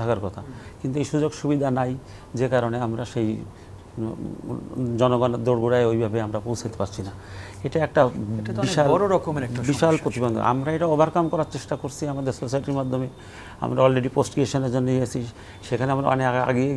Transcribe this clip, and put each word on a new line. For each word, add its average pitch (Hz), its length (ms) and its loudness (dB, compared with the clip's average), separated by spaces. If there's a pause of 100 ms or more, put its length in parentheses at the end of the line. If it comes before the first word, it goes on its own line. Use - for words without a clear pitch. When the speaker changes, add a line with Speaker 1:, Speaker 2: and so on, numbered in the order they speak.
Speaker 1:
থাকার 113 260 0
কথা, 92 140 -8 (400)
কিন্তু 135 220 -4
এই 135 100 -2
সুযোগ 151 180 2 (100)
সুবিধা 143 300 0
নাই, 127 200 0 (480)
যে 127 160 2
কারণে 120 220 2 (100)
আমরা 113 260 -4
সেই, 113 160 0 (720)
উম, 120 1000 -6
জনগণের 120 460 4
দোরগোড়ায় 120 440 4
ওইভাবে 113 360 2
আমরা 107 200 -4
পৌঁছাতে 117 340 -6
পারছি 98 220 -4
না। 98 100 -8 (540)
এটা 139 200 0
একটা - 140 2
Speaker 2:
এটা 110 520 0
তো 110 80 -2
অনেক 127 100 2
Speaker 1:
বিশাল, 147 220 4
Speaker 2:
বড় 180 120 4 (100)
রকমের 151 340 0
একটা 120 120 -4
Speaker 1:
বিশাল 139 300 2
Speaker 2:
সমস্যা। 156 140 4
Speaker 1:
প্রতিবন্ধক। 113 380 0 (100)
আমরা 135 240 0
এটা 165 180 0
ওভারকাম 160 380 4
করার 156 220 0
চেষ্টা 147 280 -6
করছি - 200 -8 (120)
আমাদের 135 260 -2
সোসাইটির 135 400 -2
মাধ্যমে। 127 280 -2 (560)
আমরা 123 220 0
already 131 300 4
পোস্ট 135 180 2
গ্রাজুয়েশনের 131 400 0
জন্য 127 140 2 (120)
গেছি, 123 200 -2 (480)
সেখানে 131 260 0
আমরা 139 200 2
অনেক 131 120 2
আগে, 123 120 2 (120)
আগিয়ে 131 260 2